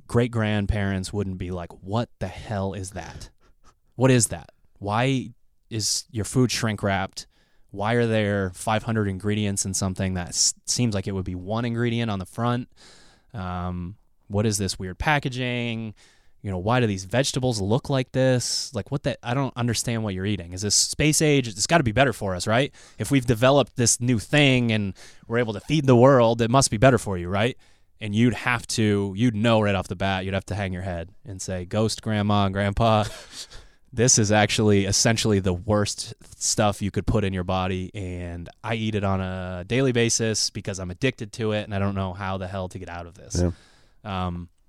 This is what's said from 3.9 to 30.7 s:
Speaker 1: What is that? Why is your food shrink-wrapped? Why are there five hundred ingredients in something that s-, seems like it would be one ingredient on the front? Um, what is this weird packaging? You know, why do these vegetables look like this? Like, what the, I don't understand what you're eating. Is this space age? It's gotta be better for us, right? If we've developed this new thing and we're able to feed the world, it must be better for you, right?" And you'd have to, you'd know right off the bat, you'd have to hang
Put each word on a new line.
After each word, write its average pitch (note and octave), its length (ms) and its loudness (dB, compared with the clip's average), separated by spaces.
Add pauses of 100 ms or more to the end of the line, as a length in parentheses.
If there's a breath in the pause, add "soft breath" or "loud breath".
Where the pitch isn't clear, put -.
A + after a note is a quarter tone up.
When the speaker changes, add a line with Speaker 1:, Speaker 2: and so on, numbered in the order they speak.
Speaker 1:
What C3 160 4
is B2 160 4
that? E2 220 -10 (300)
Why A#2 500 0 (400)
is - 420 -4
your G#2 140 -4
food B2+ 260 2
shrink-wrapped? G2 760 -2 (440)
Why G2+ 220 -2
are A#2+ 140 2
there G2+ 440 0
five A2 320 -2
hundred A2 240 0
ingredients G2+ 580 -2
in F#2+ 80 -4
something F#2+ 420 -2
that F2 140 -6
s-, - 240 0 (120)
seems A#2+ 280 0
like F#2+ 140 -4
it G#2 40 -4
would F#2+ 140 -4
be F#2 100 -6
one G#2 300 -4
ingredient A#2 460 -2
on G2 80 -4
the F2+ 60 -8
front? A#2+ 440 -4 (640 loud breath)
Um, F2+ 640 -6 (300)
what G#2 180 0
is G#2 120 0
this G2 220 -2
weird F#2 200 -10
packaging? B2 920 -2 (480 soft breath)
You G2+ 100 -6
know, F#2 60 -4
why A2+ 240 0
do A#2 60 2
these F#2+ 180 -2
vegetables B2+ 560 0
look G#2+ 280 0
like C3 220 -2
this? B2+ 640 0
Like, G2+ 160 -6
what C#3+ 120 -4
the, C3 200 -2
I A#2+ 100 -4
don't C3+ 220 -2
understand A#2 480 -2
what G2+ 100 -2
you're F#2 120 -2
eating. F2+ 280 -4
Is F#2 80 -6
this G#2 140 0
space - 460 2
age? C#3+ 260 4
It's G2+ 200 -4
gotta D#3+ 160 4
be A2 100 0
better B2+ 200 4
for F#2+ 220 -4
us, F2+ 120 -6
right? B2 260 2 (240 loud breath)
If A2 140 -4
we've C3 140 4
developed B2+ 500 4
this A#2+ 260 2
new A#2+ 180 2
thing B2+ 520 4
and G2+ 220 0 (340 loud breath)
we're A2+ 100 -2
able A2 160 0
to F#2+ 80 -8
feed D#3 240 0
the B2+ 100 8
world, A#2+ 460 8
it A2+ 80 2
must C3 200 4
be A#2 80 -4
better B2+ 200 6
for F#2+ 200 -4
you, F2 120 -6
right?" G#2+ 280 0 (440 soft breath)
And G#2+ 120 -6
you'd A2+ 200 4
have A#2+ 340 -2
to, G2+ 480 0
you'd A2+ 200 2
know A2 260 4
right G2+ 140 2
off F#2 120 -2
the G2 80 -8
bat, F#2+ 300 -2
you'd F#2+ 80 -4
have F#2+ 140 -2
to F#2 80 -6
hang F#2+ 180 -4